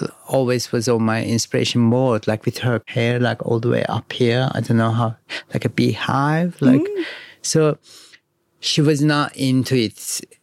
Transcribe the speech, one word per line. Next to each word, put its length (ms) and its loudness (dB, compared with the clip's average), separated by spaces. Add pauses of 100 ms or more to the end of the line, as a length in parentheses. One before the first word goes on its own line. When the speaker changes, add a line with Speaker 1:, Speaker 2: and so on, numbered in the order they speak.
(280)
Speaker 1:
always 440 0
was 160 -2
on 140 2
my 220 0
inspiration 640 0
board, 400 2
like, 160 -2
with 140 -4
her 280 -2
hair, 320 -2
like, 280 -2
all 120 0
the 120 -2
way 160 0
up 260 -6
here. 400 2
I 80 -4
don't 160 0
know 140 2
how, 260 0 (380)
like 100 -2
a 60 -2
beehive, 880 0
like. 220 6
Speaker 2:
Mm. 220 -4 (360)
Speaker 1:
So 380 0 (800)
she 220 0
was 200 2
not 340 0
into 380 0
it 460 -2 (220)